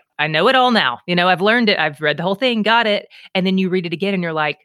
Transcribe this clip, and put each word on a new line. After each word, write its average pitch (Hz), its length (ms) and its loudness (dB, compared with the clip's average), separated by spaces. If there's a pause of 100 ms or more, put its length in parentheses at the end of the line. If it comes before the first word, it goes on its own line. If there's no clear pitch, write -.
(180)
"I 151 100 0
know 156 200 2
it 262 80 4
all 254 160 4
now. 143 340 0
You 175 100 -2
know, 175 120 2
I've 180 140 2
learned 220 280 2
it. 196 80 0
I've 156 240 -4
read 151 160 0
the 160 60 -6
whole 196 120 -2
thing, 233 280 -2
got 226 240 2
it." 202 200 -2 (280)
And 185 100 0
then 190 120 0
you 190 120 0
read 180 160 -2
it 165 80 -8
again 196 200 -4
and 185 100 -2
you're 165 100 -6
like, 151 300 -2